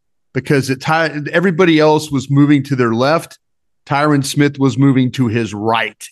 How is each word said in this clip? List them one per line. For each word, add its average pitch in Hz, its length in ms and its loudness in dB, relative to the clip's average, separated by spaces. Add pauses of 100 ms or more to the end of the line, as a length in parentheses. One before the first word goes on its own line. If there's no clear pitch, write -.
(320)
because 135 380 -2
it, 131 100 -6
Ty-, 160 420 -2 (100)
everybody 170 480 2
else 156 320 2
was 135 180 -4
moving 143 320 4
to 139 140 -4
their 120 180 0
left. 147 460 -2 (460)
Tyron 143 380 0
Smith 143 340 0
was 131 200 0
moving 131 340 2
to 123 160 -2
his 110 240 -2
right. 110 600 -4